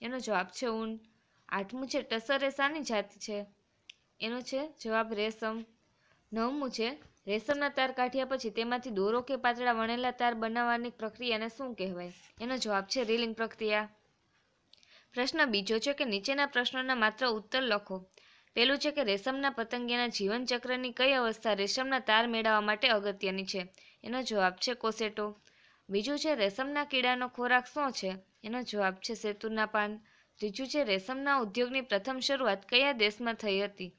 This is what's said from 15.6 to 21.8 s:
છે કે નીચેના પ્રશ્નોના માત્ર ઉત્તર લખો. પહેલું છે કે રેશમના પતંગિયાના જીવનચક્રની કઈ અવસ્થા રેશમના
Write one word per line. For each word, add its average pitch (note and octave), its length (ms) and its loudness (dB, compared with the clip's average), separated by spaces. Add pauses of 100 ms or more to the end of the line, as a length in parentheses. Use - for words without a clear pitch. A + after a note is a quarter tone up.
છે C4+ 160 0
કે D4 100 -2
નીચેના C4 420 0
પ્રશ્નોના B3+ 560 0
માત્ર G#3+ 240 2
ઉત્તર A#3 360 0
લખો. G#3 340 0 (600)
પહેલું C4 220 4
છે D4 140 0
કે D4 120 0
રેશમના C#4 460 0
પતંગિયાના A#3+ 640 -2
જીવનચક્રની B3 800 -2
કઈ B3+ 200 4
અવસ્થા A3+ 420 2
રેશમના C4 460 0